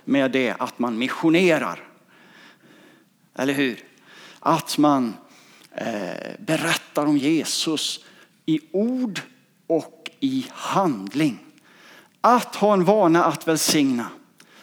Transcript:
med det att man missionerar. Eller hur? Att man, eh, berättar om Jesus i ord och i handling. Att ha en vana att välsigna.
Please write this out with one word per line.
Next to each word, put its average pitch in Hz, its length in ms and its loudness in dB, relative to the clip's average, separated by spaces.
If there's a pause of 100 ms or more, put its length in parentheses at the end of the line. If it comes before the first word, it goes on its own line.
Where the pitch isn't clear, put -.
med 135 260 2
det 123 280 0
att 123 200 -6
man 120 180 -4
missionerar. 151 840 0 (1500)
Eller 139 180 -2
hur? 135 260 -2 (600)
Att - 380 0
man, 139 360 2 (580)
eh, 104 680 -8
berättar 156 640 -2
om 147 120 2
Jesus 147 880 -2 (400)
i 156 140 0 (120)
ord 233 500 -2 (460)
och - 420 -2 (100)
i 131 320 -2
handling. 135 880 -2 (840)
Att 226 340 2
ha 208 180 4
en 190 100 4
vana 175 400 4
att 160 240 -2
välsigna. 139 600 0 (560)